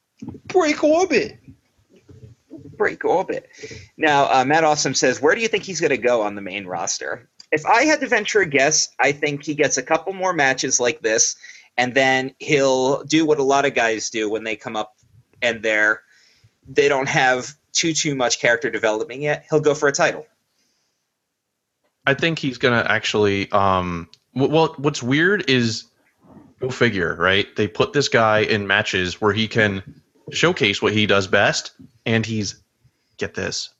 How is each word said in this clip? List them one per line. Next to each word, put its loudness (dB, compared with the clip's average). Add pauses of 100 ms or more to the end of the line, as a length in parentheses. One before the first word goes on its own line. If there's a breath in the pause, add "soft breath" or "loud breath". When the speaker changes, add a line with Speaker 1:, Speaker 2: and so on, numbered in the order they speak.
(460)
Speaker 1:
Break 0
orbit. 2 (1400)
Speaker 2:
Break -4
orbit. -2 (480 loud breath)
Now, 2
uh, 4
Matt 4
Awesome 0
says, 0
"Where 4
do -2
you 0
think -4
he's -10
gonna 0
go 2
on -4
the -10
main -10
roster?" -8 (240)
If -2
I 4
had 2
to -4
venture 0
a 2
guess, 2 (100)
I 2
think -6
he -6
gets 0
a -2
couple -2
more -2
matches 0
like -2
this, 0 (400 loud breath)
and -2
then 2
he'll 0
do 2
what 2
a 0
lot 2
of -2
guys 0
do -4
when -4
they -6
come -12
up -8 (460)
and -2
they're, 2 (680 soft breath)
they 2
don't 0
have 0 (200)
too, 0
too -2
much 0
character 2
development -2
yet. -4
He'll 2
go 2
for 0
a 2
title. -2 (1800)
Speaker 3:
I 2
think -2
he's -4
gonna 2
actually, 0
um, 0 (260)
w-, 0
well, 2
what's -4
weird 0
is, 0 (760)
go -4
figure, 0
right? 2 (100)
They 0
put -2
this 0
guy 4
in 0
matches 0
where 2
he -2
can -2 (320)
showcase 0
what 2
he 2
does 2
best, 0 (340)
and 0
he's, -6 (640)
get -8
this -6 (120)